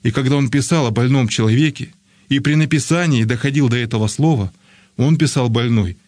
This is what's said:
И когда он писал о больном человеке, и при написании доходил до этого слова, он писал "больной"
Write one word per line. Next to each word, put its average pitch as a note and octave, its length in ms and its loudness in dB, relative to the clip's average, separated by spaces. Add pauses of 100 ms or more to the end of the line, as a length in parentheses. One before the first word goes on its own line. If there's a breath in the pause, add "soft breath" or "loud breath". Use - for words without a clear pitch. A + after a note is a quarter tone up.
И B2 80 0
когда C3+ 280 0
он C#3 120 0
писал C#3+ 380 0
о A#2 40 -2
больном B2 360 2
человеке, A#2+ 640 0 (360 soft breath)
и C#3 100 0
при D3 160 0
написании D#3 720 0
доходил C#3 440 0
до A#2+ 80 0
этого A2+ 300 -2
слова, C3 440 0 (460 soft breath)
он D3 200 2
писал C3+ 320 0
"больной" A2+ 480 0 (100)